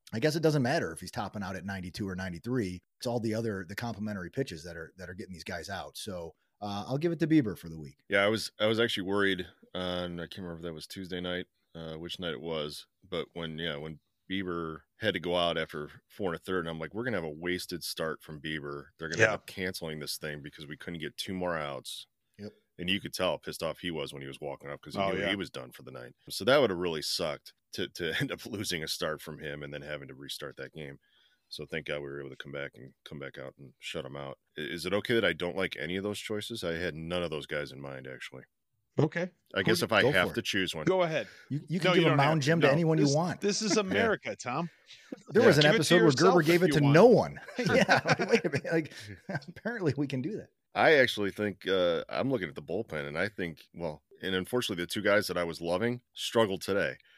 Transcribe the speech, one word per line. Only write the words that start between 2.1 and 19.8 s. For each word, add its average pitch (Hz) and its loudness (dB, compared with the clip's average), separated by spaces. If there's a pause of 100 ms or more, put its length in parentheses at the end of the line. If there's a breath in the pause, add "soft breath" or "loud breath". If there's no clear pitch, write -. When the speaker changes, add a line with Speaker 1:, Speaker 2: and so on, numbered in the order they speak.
Speaker 1:
ninety-three. 92 -4 (180)
It's - -8
all 120 -2
the 107 -2
other, 107 -4
the 101 -12
complementary 104 -8
pitches 92 -6
that 85 -12
are, 80 -14
that 90 -14
are 92 -12
getting 92 -12
these 80 -16
guys 85 -8
out. 82 -10
So, 87 -10 (280)
uh, 101 -6
I'll 131 -2
give 170 -2
it 156 -6
to 160 2
Bieber 139 2
for 85 -16
the 80 -12
week. 71 -16 (100)
Speaker 2:
Yeah, 101 4
I 101 4
was, 110 0
I 107 2
was 110 2
actually 113 0
worried 98 2 (280)
on, 90 -4
I - -6
can't - -14
remember 87 -10
if 82 -14
that 85 -6
was 78 -12
Tuesday 90 -8
night, 90 -4 (280)
uh, 80 -10
which 82 -10
night 87 -4
it 64 -8
was, 76 -6 (220)
but 82 -6
when, 80 -8
yeah, 82 -4
when 78 -10 (300)
Bieber 85 -4 (200)
had 107 0
to 90 -4
go 87 0
out 85 2
after 78 -6 (180)
four 98 -6
and 82 -4
a - -8
third, 92 -2
and 82 -4
I'm 82 -6
like, 80 -8
"We're 110 -6
gonna 120 -4
have 85 -4
a 78 -6
wasted 87 -6
start 80 -6
from 76 -14
Bieber. 71 -8 (120)
They're 82 -8
gonna 85 -2
Speaker 3:
Yeah. 110 8
Speaker 2:
end 107 2
up - -12
canceling 90 -6